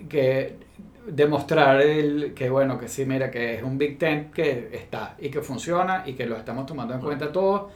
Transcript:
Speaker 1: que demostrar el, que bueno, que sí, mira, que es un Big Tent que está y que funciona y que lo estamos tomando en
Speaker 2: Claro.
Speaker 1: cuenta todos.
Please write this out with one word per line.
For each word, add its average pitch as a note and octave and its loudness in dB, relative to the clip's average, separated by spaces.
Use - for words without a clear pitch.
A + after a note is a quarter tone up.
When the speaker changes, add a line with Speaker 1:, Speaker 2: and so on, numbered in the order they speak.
Speaker 1:
que C3 0
demostrar D3 4
el, D3 2
que B2+ -2
bueno, C3 2
que A#2+ -10
sí, C3+ -4
mira, C3 0
que A#2 -4
es G#2 -8
un C3 -4
Big C#3+ 0
Tent D3+ 0
que C3+ -2
está A2 -10
y C#3 -4
que C#3 -6
funciona F3 -2
y B2+ -8
que B2 -6
lo A#2 -4
estamos A#2+ -8
tomando B2+ -8
en B2+ -4
Speaker 2:
Claro. D3 -2
Speaker 1:
cuenta D3 -4
todos. G3 2